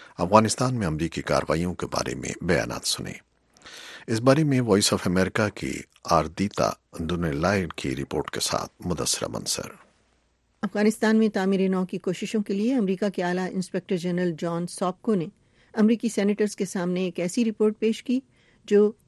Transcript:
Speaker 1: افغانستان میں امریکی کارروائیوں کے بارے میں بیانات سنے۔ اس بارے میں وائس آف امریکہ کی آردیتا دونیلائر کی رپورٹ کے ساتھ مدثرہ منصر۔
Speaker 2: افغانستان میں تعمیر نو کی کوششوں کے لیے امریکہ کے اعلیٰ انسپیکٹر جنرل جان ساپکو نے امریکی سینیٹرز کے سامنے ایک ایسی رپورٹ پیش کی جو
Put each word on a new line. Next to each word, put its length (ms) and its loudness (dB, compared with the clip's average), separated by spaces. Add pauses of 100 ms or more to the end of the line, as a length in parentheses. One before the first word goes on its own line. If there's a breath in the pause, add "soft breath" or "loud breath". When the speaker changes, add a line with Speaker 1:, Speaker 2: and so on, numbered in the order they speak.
(180 loud breath)
Speaker 1:
افغانستان 560 4
میں 120 0
امریکی 360 -2
کارروائیوں 520 0
کے 120 -6
بارے 280 -2
میں 300 -8
بیانات 420 0
سنے۔ 260 -4 (920 loud breath)
اس 140 -2
بارے 240 6
میں 160 4
وائس 320 4
آف 140 -2
امریکہ 480 2
کی 180 -6 (320)
آردیتا 640 2 (280)
دونیلائر 680 0 (100)
کی 200 -4
رپورٹ 340 -4
کے 100 -6
ساتھ 460 -4
مدثرہ 420 -2
منصر۔ 560 -8 (800)
Speaker 2:
افغانستان 540 2
میں 120 4
تعمیر 400 2
نو 180 0
کی 120 -8
کوششوں 440 -2
کے 120 -4
لیے 200 0
امریکہ 340 0
کے 140 -2
اعلیٰ 300 0
انسپیکٹر 440 -4
جنرل 420 0
جان 280 -2
ساپکو 480 -2
نے 120 0 (480 soft breath)
امریکی 340 4
سینیٹرز 480 0
کے 80 -2
سامنے 380 -2
ایک 180 -4
ایسی 240 0
رپورٹ 340 0
پیش 240 0
کی 180 0 (440 soft breath)
جو 280 6 (160)